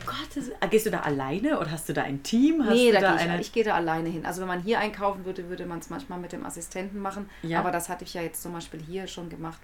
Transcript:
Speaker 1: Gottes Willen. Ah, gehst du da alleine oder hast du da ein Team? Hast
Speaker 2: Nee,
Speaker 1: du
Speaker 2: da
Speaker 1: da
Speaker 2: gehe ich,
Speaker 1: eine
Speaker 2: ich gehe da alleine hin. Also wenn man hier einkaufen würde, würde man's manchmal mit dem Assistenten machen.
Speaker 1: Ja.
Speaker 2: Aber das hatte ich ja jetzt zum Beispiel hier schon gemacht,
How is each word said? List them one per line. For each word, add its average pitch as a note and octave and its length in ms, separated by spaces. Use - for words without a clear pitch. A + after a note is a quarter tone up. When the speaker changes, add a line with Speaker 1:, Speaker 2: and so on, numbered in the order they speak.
Speaker 1:
Gottes C4+ 440
Willen. - 120
Ah, F#3+ 60
gehst G#3 180
du G#3+ 60
da F3 100
alleine D3+ 580
oder D#3 120
hast D#3+ 180
du D3+ 60
da C#3+ 80
ein C#3 200
Team? D4 400
Hast A3+ 120
Speaker 2:
Nee, B3 140
Speaker 1:
du A3+ 80
Speaker 2:
da F#3+ 40
Speaker 1:
da F#3+ 140
Speaker 2:
gehe E3+ 100
ich, E3+ 60
Speaker 1:
eine F3 100
Speaker 2:
ich - 140
gehe A3+ 100
da G#3+ 120
alleine E3 340
hin. E3 160
Also F3+ 160
wenn F#3 60
man F3+ 120
hier G#3 200
einkaufen G3+ 440
würde, F3+ 240
würde F3+ 160
man's E3+ 240
manchmal F3+ 300
mit F3+ 140
dem F3 120
Assistenten F#3+ 540
machen. G3 320
Speaker 1:
Ja. E3 180
Speaker 2:
Aber F3+ 100
das F3 180
hatte F3+ 160
ich - 80
ja F3+ 80
jetzt E3 220
zum F3 100
Beispiel E3 300
hier F3+ 240
schon F3 240
gemacht, D#3+ 340